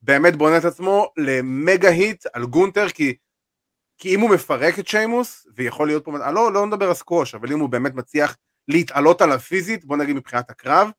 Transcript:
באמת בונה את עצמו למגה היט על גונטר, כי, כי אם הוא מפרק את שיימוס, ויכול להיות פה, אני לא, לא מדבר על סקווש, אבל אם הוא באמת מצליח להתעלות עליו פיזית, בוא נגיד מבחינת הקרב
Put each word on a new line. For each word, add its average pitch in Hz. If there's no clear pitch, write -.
באמת 151
בונה 156
את 160
עצמו 190
למגה 143
היט 190
על 120
גונטר, 185
כי, 139
כי 185
אם 202
הוא 226
מפרק 160
את 196
שיימוס, 226
ויכול 123
להיות 151
פה, 147
אני 147
לא, 220
לא 202
מדבר 202
על 175
סקווש, 156
אבל 117
אם 151
הוא 143
באמת 127
מצליח 147
להתעלות 156
עליו 143
פיזית, 185
בוא 143
נגיד 143
מבחינת 123
הקרב 180